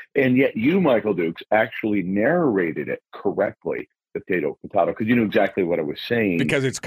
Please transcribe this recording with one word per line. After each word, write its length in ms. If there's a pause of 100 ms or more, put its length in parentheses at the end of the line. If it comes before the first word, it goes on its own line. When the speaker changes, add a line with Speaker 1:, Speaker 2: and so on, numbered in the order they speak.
(140)
Speaker 1:
And 220
yet 180
you, 280
Michael 320
Dukes, 360
actually 520
narrated 880
it 100 (140)
correctly, 760 (240)
potato, 480
potato, 320
'cause 140
you 100
knew 80
exactly 380
what 160
I 40
was 200
saying 340
Speaker 2:
Because 280
it's 160
Speaker 1:
in 60